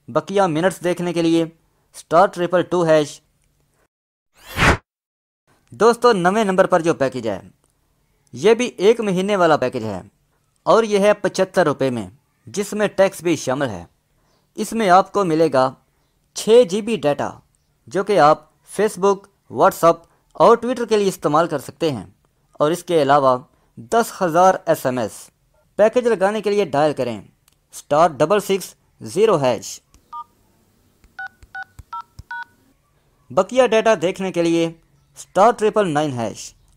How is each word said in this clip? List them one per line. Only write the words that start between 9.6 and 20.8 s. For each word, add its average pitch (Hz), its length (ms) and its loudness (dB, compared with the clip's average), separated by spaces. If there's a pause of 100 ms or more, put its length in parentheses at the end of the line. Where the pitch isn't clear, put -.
है 98 180 -8 (640)
और 214 200 4
ये 208 140 0
है 202 140 2
पचहत्तर 185 520 -2
रुपये 135 240 -2
में, 107 220 -8 (360)
जिसमें 202 420 -6
टैक्स 190 340 -2
भी 165 140 -2
शामिल 131 320 -4
है। 85 180 -12 (720)
इसमें 214 320 -4
आपको 190 360 2
मिलेगा 143 500 0 (600)
छः 233 280 4
जी 196 180 -4
बी 214 160 -4
डेटा, 139 440 -4 (460)
जो 170 160 -4
कि 202 140 0
आप 151 320 4 (220)
Facebook, 196 460 0 (340)
WhatsApp 165 460 2 (380)
और 208 220 6
Twitter 233 320 -6